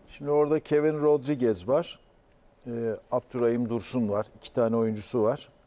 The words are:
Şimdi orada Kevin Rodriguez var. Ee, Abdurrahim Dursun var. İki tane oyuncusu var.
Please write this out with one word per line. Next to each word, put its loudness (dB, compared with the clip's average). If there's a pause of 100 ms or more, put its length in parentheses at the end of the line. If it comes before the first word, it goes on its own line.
Şimdi -8
orada 2
Kevin 0
Rodriguez 2
var. -2 (680)
Ee, -12 (420)
Abdurrahim 0
Dursun -2
var. -2 (100)
İki -16
tane 2
oyuncusu 0
var. 0 (180)